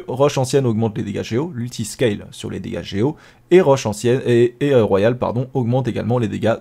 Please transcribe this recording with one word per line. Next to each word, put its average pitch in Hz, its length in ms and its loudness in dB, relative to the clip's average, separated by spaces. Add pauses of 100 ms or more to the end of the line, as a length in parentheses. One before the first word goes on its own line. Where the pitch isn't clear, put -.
Roche 139 300 0
Ancienne 131 300 0
augmente 110 280 0
les - 80 -6
dégâts 98 200 -6
géo, 143 320 -4
l'ulti 120 300 -8
scale 104 440 -2
sur - 220 -12
les 92 80 -8
dégâts 92 240 -8
géo, 113 320 -2 (340)
et - 120 8
Roche 135 260 4
Ancienne, 120 400 0
et, 120 320 4
et, 143 160 2
euh, 113 80 6
Royal, 101 340 2
pardon, 120 380 -4
augmente 123 320 0
également 113 320 -2
les 113 80 0
dégâts 104 340 -2